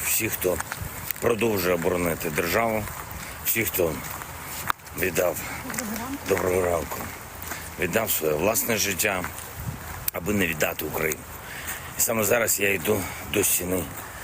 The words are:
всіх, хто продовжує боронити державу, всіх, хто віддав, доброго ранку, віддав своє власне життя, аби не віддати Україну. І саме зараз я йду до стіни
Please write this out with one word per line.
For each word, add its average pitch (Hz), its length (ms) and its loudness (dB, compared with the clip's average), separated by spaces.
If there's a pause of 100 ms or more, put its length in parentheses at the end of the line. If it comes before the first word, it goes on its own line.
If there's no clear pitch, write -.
всіх, - 280 2
хто 87 260 2 (640)
продовжує 104 560 4
боронити 85 540 2
державу, 104 540 2 (600)
всіх, 110 240 2
хто 82 240 2 (1040)
віддав, 90 380 4 (920)
доброго 92 340 4
ранку, 85 360 0 (840)
віддав 92 300 2
своє 78 240 2
власне 110 420 2
життя, 95 460 2 (880)
аби 95 220 0
не 98 120 4
віддати 80 380 0
Україну. 78 380 -2 (760)
І - 20 -4
саме 113 240 2
зараз 107 360 4
я 101 120 4
йду 101 280 2 (320)
до 101 120 4
стіни 90 380 2 (420)